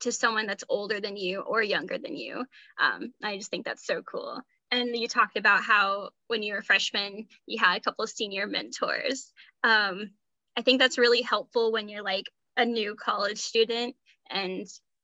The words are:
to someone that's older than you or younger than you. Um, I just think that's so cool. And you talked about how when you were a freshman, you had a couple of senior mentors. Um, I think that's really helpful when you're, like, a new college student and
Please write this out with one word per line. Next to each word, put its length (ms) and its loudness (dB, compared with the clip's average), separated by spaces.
to 120 -2
someone 340 0
that's 220 -6
older 320 0
than 160 -6
you 240 -4
or 220 0
younger 360 0
than 180 -8
you. 280 -8
Um, 320 0
I 140 -4
just 140 -12
think 140 -6
that's 220 -8
so 160 -2
cool. 400 -10
And 260 -2
you 120 -4
talked 300 0
about 240 4
how 480 2
when 160 -2
you 100 -4
were 60 -2
a 60 -8
freshman, 640 0
you 120 -6
had 180 6
a 40 -2
couple 240 -2
of 60 -6
senior 360 -4
mentors. 840 -2
Um, 480 2
I 60 -2
think 180 6
that's 180 4
really 240 6
helpful 500 0
when 160 -2
you're, 140 -10
like, 240 -2
a 80 6
new 320 0
college 420 -2
student 560 2
and 380 -4